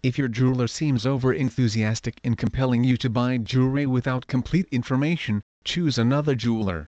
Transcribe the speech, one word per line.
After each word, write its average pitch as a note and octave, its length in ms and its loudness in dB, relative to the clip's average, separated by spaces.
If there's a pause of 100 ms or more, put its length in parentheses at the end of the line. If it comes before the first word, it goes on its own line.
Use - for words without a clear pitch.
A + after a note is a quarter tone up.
If B2+ 140 0
your C#3 100 0
jeweler B2 400 2
seems C3 380 -2
over-enthusiastic A#2+ 1160 0
in A#2 140 0
compelling B2 480 0
you B2+ 140 4
to B2+ 120 -2
buy B2 280 0
jewelry C3 480 0
without B2+ 420 -2
complete D#3 460 0
information, C3 680 0 (220)
choose D#3 340 0
another C#3 380 2
jeweler. G#2+ 540 -2